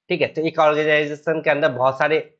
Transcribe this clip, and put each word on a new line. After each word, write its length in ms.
ठीक 120
है। 60
तो 160
एक 160
ऑर्गेनाइजेशन 840
के 100
अंदर 200
बहुत 280
सारे 220